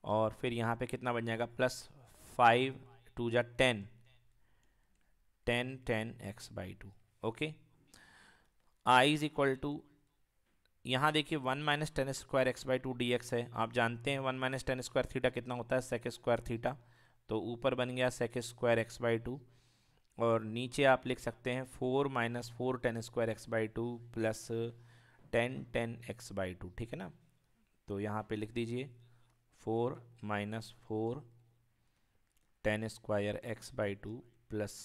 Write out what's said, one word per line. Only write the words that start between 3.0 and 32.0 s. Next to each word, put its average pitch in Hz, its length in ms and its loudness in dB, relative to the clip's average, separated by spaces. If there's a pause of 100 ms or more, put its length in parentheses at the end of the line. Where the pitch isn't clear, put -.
टू 117 140 0
जा 120 120 4
टेन, 117 440 2 (1600)
टेन 123 300 0 (140)
tan 113 220 0 (200)
x - 260 -14
by 95 100 -8 (140)
two, 98 80 -14 (340)
ओके। 151 280 -4 (1300)
I 127 220 10
is 151 220 2
equal 135 340 2
to, 147 140 -4 (1040)
यहाँ 131 280 4
देखिए 151 260 2
one 135 300 -2
minus 147 300 0
tan 135 160 0
square 127 400 2
x - 120 -10
by 131 160 2
two 131 140 -4
डीएक्स 120 380 0
है, 117 200 0
आप 113 180 -2
जानते 120 380 0
हैं 139 100 0
one 131 240 -2
minus 131 240 -2
tan 127 200 -2
square - 240 0
theta 131 220 0
कितना 123 200 -6
होता 123 220 -2
है? 131 60 2
sec 120 280 -4
square 117 400 0
theta, 120 240 -2 (540)
तो 110 120 0 (120)
ऊपर 123 220 0
बन 123 220 0
गया 127 120 4
sec 120 360 -2
square 117 400 2
x - 180 -10
by 117 140 4 (100)
two 131 120 -6 (800)
और 113 260 4
नीचे 120 400 -2
आप 131 220 6
लिख 127 120 -2
सकते - 320 -6
हैं 127 160 -2
four 131 420 0
minus 120 480 -2
four 127 220 -2
tan 117 240 0
square 113 320 0
x - 180 -12
by 113 80 2 (160)
two 117 140 -2 (240)
plus 110 260 0 (920)
ten 120 200 2 (220)
tan 117 180 -2 (160)
x - 280 -12
by 95 80 -2 (160)
two, 92 160 -12
ठीक 113 140 -6
है 143 60 -8
ना। 180 120 -10 (800)
तो 101 120 -4
यहाँ 107 280 -4
पे 110 80 -4
लिख 107 160 -6
दीजिए 120 380 -4 (720)
four 117 280 0 (420)
minus 104 360 -4 (200)
four 113 260 -2 (1500)